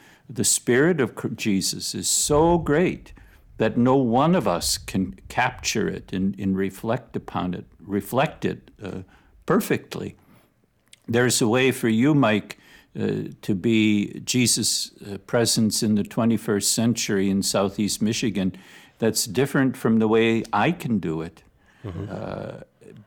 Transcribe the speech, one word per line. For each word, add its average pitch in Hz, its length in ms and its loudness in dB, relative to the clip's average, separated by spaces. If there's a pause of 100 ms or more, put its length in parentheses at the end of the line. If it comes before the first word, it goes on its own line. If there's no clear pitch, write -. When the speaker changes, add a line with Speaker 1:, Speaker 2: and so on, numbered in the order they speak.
(300)
Speaker 1:
the 107 140 -4
Spirit 143 580 2
of 113 120 -2
Cr-, - 160 -8
Jesus 95 640 -2
is 95 140 -6
so 165 500 2
great 151 560 -2 (440)
that 110 200 0
no 127 200 4
one 135 360 2
of 131 140 0
us 85 320 -2
can - 340 -4 (140)
capture 120 600 -2
it 90 260 -8
and, 95 260 -2
and 95 180 0
reflect 98 580 -4
upon 90 380 -6
it, - 120 -10 (140)
reflect 117 640 -4
it, - 260 -6 (100)
uh, 95 200 -10 (440)
perfectly. - 720 -2 (920)
There's 120 340 2
a 117 60 4
way 127 240 4
for 123 180 0
you, 127 260 4
Mike, 107 420 2 (420)
uh, 101 80 -2 (360)
to 107 100 -2
be 107 720 2
Jesus', - 640 0 (160)
uh, 101 120 -12
presence 113 640 0
in 107 120 2
the 101 80 2
twenty-first 113 680 0
century 107 580 0
in 98 140 0
Southeast 101 580 0
Michigan 101 540 -2 (440)
that's 110 260 0
different 131 520 0
from 113 220 2
the 110 80 2
way 113 360 4 (100)
I 110 180 2
can 123 280 -2
do 80 220 -4
it. - 220 -12 (400)
Speaker 2:
Mm-hmm. 98 260 -10
Speaker 1:
Uh, 98 420 -10 (560)